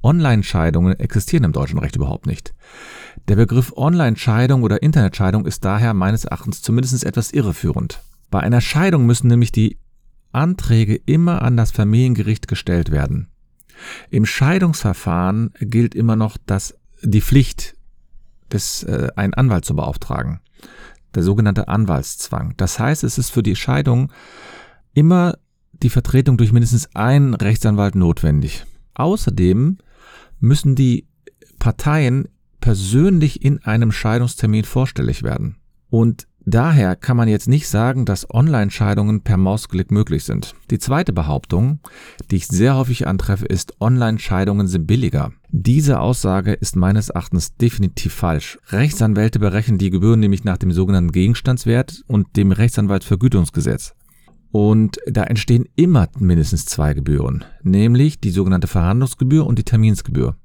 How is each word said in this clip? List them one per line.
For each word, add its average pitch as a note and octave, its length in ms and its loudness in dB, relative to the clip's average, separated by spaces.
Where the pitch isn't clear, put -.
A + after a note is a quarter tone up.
Online-Scheidungen F#2+ 960 2
existieren A#2 440 -2
im D#2 100 0
deutschen C#2 260 -4
Recht C#2 160 -6
überhaupt - 320 -4
nicht. - 260 -8
Der G#2 80 4
Begriff A#2 400 2
Online-Scheidung B2+ 840 2
oder G#2 220 2
Internetscheidung G#2 640 2
ist - 180 -8
daher G#2+ 300 0
meines G2 300 0
Erachtens - 360 -8
zumindest B2 420 -2
etwas - 280 -4
irreführend. - 680 -4
Bei G2 120 -2
einer A#2 200 2
Scheidung D3+ 460 0
müssen A#2+ 200 2
nämlich A#2+ 240 4
die - 280 0
Anträge A#2+ 640 0
immer E3+ 460 0
an B2 160 0
das A2 140 2
Familiengericht G#2+ 760 0
gestellt F2 440 -2
werden. C#2+ 360 -2
Im - 160 2
Scheidungsverfahren A2+ 1300 -2
gilt A2+ 360 -2
immer A2+ 200 0
noch A2 300 -2
das, - 300 -6
die G#2+ 180 2
Pflicht, - 540 0
des, - 320 -6
äh, - 320 -4
einen G2 180 -2
Anwalt A#2+ 300 0
zu - 140 -4
beauftragen. C2+ 640 -6
Der D#3 80 0
sogenannte G3+ 460 2
Anwaltszwang. F#2+ 880 -4
Das - 220 -4
heißt, B2+ 260 -2
es A#2+ 120 -4
ist A#2+ 120 -4
für A#2 140 -2
die G2+ 120 0
Scheidung C3+ 560 0
immer F3 440 4
die - 180 -2
Vertretung B2+ 460 2
durch A2 160 4
mindestens A#2 420 2
einen C3 400 2
Rechtsanwalt G#2 640 0
notwendig. D#2 680 0
Außerdem C3+ 840 0
müssen C3+ 340 2
die B2+ 320 0
Parteien C3+ 680 0
persönlich C#3 840 2
in C#3+ 220 0
einem A2+ 300 0
Scheidungstermin A2 720 -2
vorstellig - 580 -4
werden. - 320 -6
Und A2+ 380 0
daher A2+ 540 2
kann B2 200 -2
man A#2 100 2
jetzt G#2+ 200 0
nicht C#3+ 220 0
sagen, B2 340 0
dass G2+ 300 -4
Online-Scheidungen G#2 880 0
per G#2+ 160 0
Mausklick F#2+ 540 -2
möglich G2+ 340 0
sind. - 300 -8
Die - 80 -2
zweite C#3+ 340 -2
Behauptung, E2+ 640 -2
die G2 60 0
ich E2+ 100 -6
sehr A#2 280 2
häufig C3 320 -2
antreffe, G2 380 -2
ist, - 340 -4
Online-Scheidungen G#2 880 0
sind F2 200 -2
billiger. F#2 440 0
Diese C3+ 460 2
Aussage G2 540 -2
ist - 240 -4
meines G2 320 0
Erachtens - 480 -4
definitiv G2+ 560 -2
falsch. E2 440 -4
Rechtsanwälte A2 680 0
berechnen G#2 400 0
die F#2+ 120 0
Gebühren G#2+ 320 2
nämlich G2 240 0
nach F#2 120 -2
dem F#2 140 0
sogenannten F#2 400 2
Gegenstandswert A#2 960 0
und G#2 300 -2
dem G2 160 4
Rechtsanwaltsvergütungsgesetz. G2 1400 0
Und G#2+ 460 2
da - 180 -2
entstehen A#2+ 400 0
immer D3+ 320 4
mindestens E2+ 480 2
zwei D2+ 280 -2
Gebühren, C#2+ 500 -2
nämlich A#2 580 2
die G2+ 100 -2
sogenannte F#2 360 0
Verhandlungsgebühr B2+ 800 0
und B2 140 0
die A2 60 -4
Terminsgebühr. G#2+ 800 0